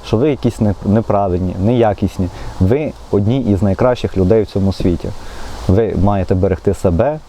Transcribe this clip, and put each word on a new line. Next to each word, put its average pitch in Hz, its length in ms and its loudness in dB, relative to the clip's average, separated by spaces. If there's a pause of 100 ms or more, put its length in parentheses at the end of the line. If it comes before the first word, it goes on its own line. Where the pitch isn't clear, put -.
що 110 100 0
ви 143 140 2
якісь 123 300 -2
не-, 104 140 2 (100)
неправильні, 98 760 0
неякісні. 104 680 0 (320)
Ви 127 320 2 (180)
одні 104 300 2
із 101 220 0
найкращих 107 540 0
людей 113 260 4
в 95 40 -2
цьому 98 260 0
світі. 92 360 -2 (600)
Ви 101 340 2
маєте 101 320 2
берегти 92 400 0
себе 113 440 0 (100)